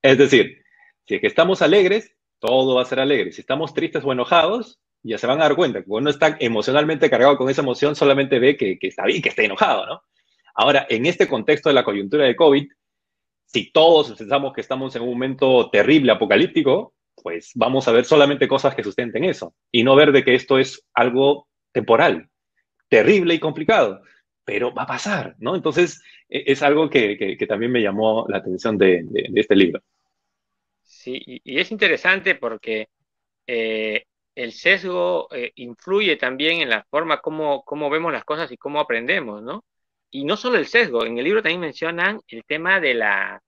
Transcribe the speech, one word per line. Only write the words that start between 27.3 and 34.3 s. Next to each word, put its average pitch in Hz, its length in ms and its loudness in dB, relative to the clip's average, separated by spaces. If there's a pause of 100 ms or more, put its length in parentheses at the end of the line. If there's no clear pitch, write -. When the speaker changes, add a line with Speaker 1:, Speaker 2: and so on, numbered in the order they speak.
Speaker 1:
que - 100 -6
también 113 240 -4
me 120 100 0
llamó 107 460 -2
la 101 100 -4
atención 98 400 -6
de, 92 260 4
de, - 260 -6
de - 100 0
este 104 160 2
libro. 95 280 2 (1000)
Speaker 2:
Sí, - 440 -14
y, - 180 -20
y 139 160 -8
es 185 120 -6
interesante 190 640 -2
porque, 110 540 -8 (580)
eh, 110 580 -6 (300)